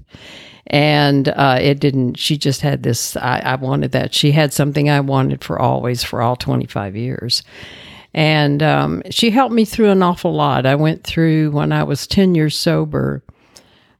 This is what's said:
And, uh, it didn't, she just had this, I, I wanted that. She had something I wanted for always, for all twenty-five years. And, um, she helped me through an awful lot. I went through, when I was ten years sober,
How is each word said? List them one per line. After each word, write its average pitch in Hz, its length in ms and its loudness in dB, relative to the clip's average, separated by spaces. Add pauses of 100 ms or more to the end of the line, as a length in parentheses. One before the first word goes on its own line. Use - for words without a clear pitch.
(680)
And, 147 600 2
uh, 131 320 2
it 143 180 2
didn't, 131 360 0
she - 220 -2
just 139 220 -2
had 135 240 -2
this, - 320 -4
I, 127 240 -2
I 131 160 -2
wanted 135 380 -2
that. 135 200 -2
She 147 200 2
had 151 180 2
something 147 380 0
I 143 100 2
wanted 135 420 0
for - 160 -6
always, 123 460 -2
for - 180 -6
all 123 140 0
twenty-five 120 640 -4
years. 120 460 -6 (680)
And, 151 500 2
um, 147 480 0
she 233 180 0
helped 233 240 2
me 226 100 4
through 208 280 2
an 190 100 4
awful 175 320 0
lot. 139 320 2
I 135 80 4
went 151 300 0
through, 156 480 2
when 151 200 0
I 151 120 0
was 147 240 -4
ten 190 260 4
years 156 240 2
sober, 143 680 -2 (760)